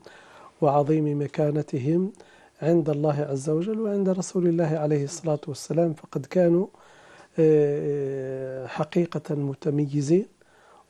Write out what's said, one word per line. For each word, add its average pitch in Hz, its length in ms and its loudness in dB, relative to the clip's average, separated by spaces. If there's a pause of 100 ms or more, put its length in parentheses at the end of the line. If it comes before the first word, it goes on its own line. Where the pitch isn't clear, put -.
(600)
وعظيم 147 600 2
مكانتهم 151 920 -2 (500)
عند 160 280 2
الله 147 400 0
عز 139 200 -4
وجل 185 300 -2
وعند 202 300 0
رسول 185 380 0
الله 170 180 2
عليه 151 380 0
الصلاة 151 440 -4
والسلام، 156 460 -2
فقد 147 320 -10
كانوا، 180 420 2 (720)
آه، 139 1300 0
حقيقة 160 680 -2
متميزين، 147 920 0 (640)